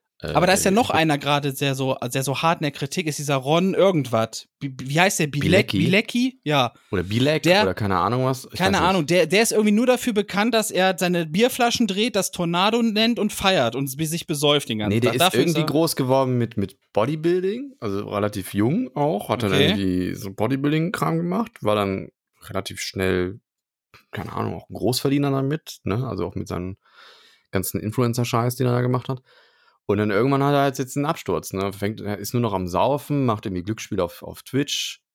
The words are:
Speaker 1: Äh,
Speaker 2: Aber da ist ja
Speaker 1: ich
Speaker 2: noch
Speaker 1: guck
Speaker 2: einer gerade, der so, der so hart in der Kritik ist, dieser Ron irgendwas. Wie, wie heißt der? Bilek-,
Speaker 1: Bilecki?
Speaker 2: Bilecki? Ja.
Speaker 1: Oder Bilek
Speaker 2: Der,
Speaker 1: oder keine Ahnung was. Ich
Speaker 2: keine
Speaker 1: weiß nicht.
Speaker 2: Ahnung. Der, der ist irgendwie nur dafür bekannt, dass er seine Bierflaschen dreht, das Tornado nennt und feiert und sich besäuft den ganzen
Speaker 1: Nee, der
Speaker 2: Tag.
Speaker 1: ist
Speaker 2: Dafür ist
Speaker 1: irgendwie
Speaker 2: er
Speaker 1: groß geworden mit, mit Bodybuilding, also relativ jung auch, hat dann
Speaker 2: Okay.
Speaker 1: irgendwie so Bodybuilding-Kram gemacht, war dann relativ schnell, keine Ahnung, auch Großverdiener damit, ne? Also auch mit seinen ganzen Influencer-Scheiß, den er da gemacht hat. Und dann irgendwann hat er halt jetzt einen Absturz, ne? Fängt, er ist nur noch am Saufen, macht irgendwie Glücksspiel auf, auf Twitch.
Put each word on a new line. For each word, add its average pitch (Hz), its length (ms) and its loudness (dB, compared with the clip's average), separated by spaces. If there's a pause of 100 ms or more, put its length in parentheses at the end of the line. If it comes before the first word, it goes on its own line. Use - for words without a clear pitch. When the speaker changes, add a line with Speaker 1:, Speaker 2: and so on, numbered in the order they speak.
(220)
Speaker 1:
Äh, - 120 -8
Speaker 2:
Aber 170 140 4
da 185 60 4
ist 202 120 0
ja 196 60 4
Speaker 1:
ich 190 40 2
Speaker 2:
noch 247 140 2
Speaker 1:
guck - 60 -2
Speaker 2:
einer 160 220 2
gerade, 143 360 0
der 139 220 -2
so, 131 200 -2
der 131 280 -4
so 131 180 -2
hart 165 180 2
in - 40 -4
der 143 80 -2
Kritik 151 360 -6
ist, 151 120 -4
dieser 143 180 -2
Ron 165 360 2
irgendwas. 131 720 2 (120)
Wie, 139 220 -8
wie 139 180 -2
heißt 190 200 2
der? 156 80 0
Bilek-, 143 120 -4 (320)
Speaker 1:
Bilecki? 104 60 0
Speaker 2:
Bilecki? 220 680 0
Ja. 139 300 2 (180)
Speaker 1:
Oder 90 120 0
Bilek 127 420 0
Speaker 2:
Der, 180 160 6
Speaker 1:
oder 95 120 2
keine 98 240 0
Ahnung 117 280 2
was. 131 260 -2
Ich 113 80 -8
Speaker 2:
keine 185 120 2
Speaker 1:
weiß 185 80 2
nicht. 165 100 4
Speaker 2:
Ahnung. 185 180 2
Der, 170 200 4
der 196 160 4
ist - 100 2
irgendwie 214 180 4
nur 220 140 4
dafür 247 280 2
bekannt, 208 400 0
dass 214 180 0
er 185 260 2
seine 175 280 0
Bierflaschen 233 600 2
dreht, 208 280 -2
das 190 160 0
Tornado 185 500 0
nennt 226 380 2
und 214 120 0
feiert 143 440 2
und 139 120 -2
sich 151 400 -4
besäuft 147 420 2
den 107 100 -2
ganzen 104 160 2
Speaker 1:
Nee, 117 40 2
der 117 120 4
Speaker 2:
Tag. 120 40 -4
Speaker 1:
ist 123 60 0
Speaker 2:
Dafür 160 240 4
ist 175 60 4
Speaker 1:
irgendwie 151 100 0
Speaker 2:
er - 40 0
Speaker 1:
groß 156 300 2
geworden 131 420 2
mit, 117 200 -2
mit 98 200 -4 (160)
Bodybuilding, 180 840 0
also 101 300 -4
relativ 104 440 -2
jung 120 420 0
auch, 156 340 -2
hat 113 140 0
dann 98 100 2
Speaker 2:
Okay. - 80 4
Speaker 1:
irgendwie 92 540 0
so 101 180 -10
Bodybuilding-Kram 147 840 -2
gemacht, 180 340 -4 (100)
war 104 140 2
dann 98 340 -2 (320)
relativ 98 400 -8
schnell, 95 580 -2 (720)
keine - 220 -10
Ahnung, 107 220 -4
auch - 120 -14
Großverdiener 139 640 0
damit, 135 520 -4
ne? 120 240 -2
Also 92 180 -4
auch 90 100 -8
mit 95 120 -6
seinen 92 300 -6 (720)
ganzen 95 280 -2
Influencer-Scheiß, 120 760 0
den 127 120 0
er 123 60 2
da 123 80 2
gemacht 123 280 -2
hat. 131 120 -8 (640)
Und 101 120 2
dann 107 120 2
irgendwann 135 320 2
hat 143 100 2
er 143 100 4
halt 139 160 0
jetzt 131 180 -6
einen 143 80 -2
Absturz, 92 480 -4
ne? 98 200 -2
Fängt, 104 280 -4
er 101 160 -4
ist - 160 -8
nur 120 80 0
noch 110 120 0
am 92 140 -2
Saufen, 131 580 0
macht 104 200 -2
irgendwie 92 180 -4
Glücksspiel 104 360 -6
auf, - 240 -4
auf 85 200 -14
Twitch. - 580 -4 (140)